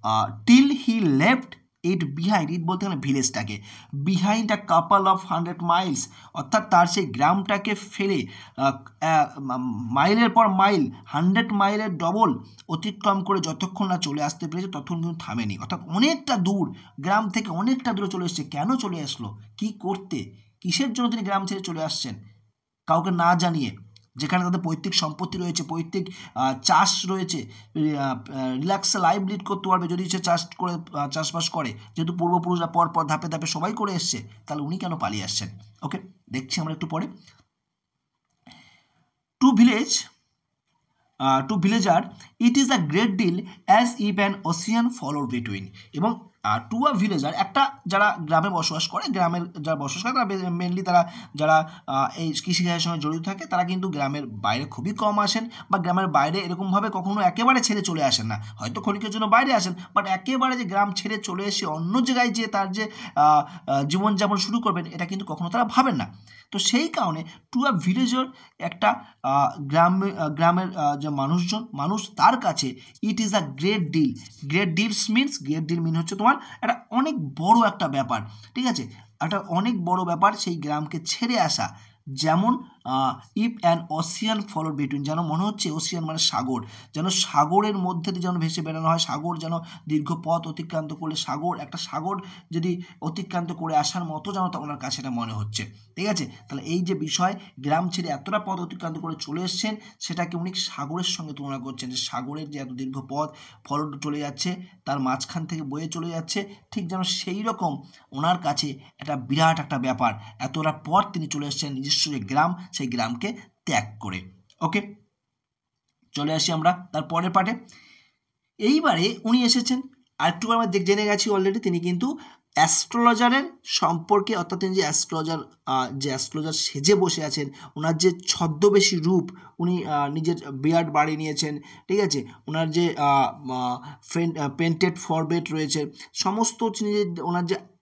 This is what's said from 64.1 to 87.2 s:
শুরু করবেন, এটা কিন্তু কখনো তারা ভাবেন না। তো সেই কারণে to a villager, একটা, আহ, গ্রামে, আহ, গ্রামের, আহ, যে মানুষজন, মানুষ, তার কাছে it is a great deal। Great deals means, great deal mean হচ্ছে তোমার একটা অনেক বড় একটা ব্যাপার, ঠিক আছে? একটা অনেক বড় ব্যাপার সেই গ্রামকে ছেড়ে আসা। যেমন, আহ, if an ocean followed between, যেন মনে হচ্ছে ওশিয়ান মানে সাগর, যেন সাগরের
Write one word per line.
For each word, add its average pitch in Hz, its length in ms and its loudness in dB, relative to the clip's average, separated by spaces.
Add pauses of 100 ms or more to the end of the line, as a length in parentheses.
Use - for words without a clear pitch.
শুরু 202 220 -2
করবেন, 180 260 -2
এটা 165 200 -6
কিন্তু 190 200 -6
কখনো 170 240 -6
তারা 240 140 0
ভাবেন 247 320 2
না। 110 180 -4 (380)
তো 202 80 -4
সেই 277 280 2
কারণে 175 360 -2 (320)
to 254 100 2
a 277 60 4
villager, 220 540 2 (340)
একটা, 180 440 0 (200)
আহ, 139 380 2
গ্রামে, 175 560 4
আহ, 156 120 0
গ্রামের, 170 480 2
আহ, 147 220 0
যে 151 100 -6
মানুষজন, 175 640 0
মানুষ, 170 420 -4
তার 214 220 6
কাছে - 420 -2 (240)
it 208 140 0
is 214 160 -2
a 214 80 4 (140)
great 190 260 2
deal। 151 320 2 (340)
Great 165 280 2
deals 214 400 0
means, 254 320 0
great 156 200 -2
deal 170 120 0
mean 165 180 0
হচ্ছে 165 180 -4
তোমার 220 180 4 (280)
একটা - 280 -2
অনেক 240 460 -2
বড় 208 320 6
একটা 175 200 -2
ব্যাপার, 131 340 -2 (340)
ঠিক 254 120 -2
আছে? 123 220 -4 (300)
একটা 165 200 -2
অনেক 185 460 -2
বড় 180 180 2
ব্যাপার 180 300 4
সেই 175 240 -4
গ্রামকে 151 480 -4
ছেড়ে 240 340 -2
আসা। 117 360 0 (340)
যেমন, 165 540 2 (200)
আহ, 131 360 0 (180)
if 226 140 0
an 170 280 2 (120)
ocean 214 460 -2
followed 160 400 -4
between, 143 260 -2
যেন 156 180 -2
মনে 160 220 0
হচ্ছে 208 280 -2
ওশিয়ান 165 340 -4
মানে 156 140 -4
সাগর, 120 460 0 (280)
যেন 165 160 0
সাগরের 185 680 2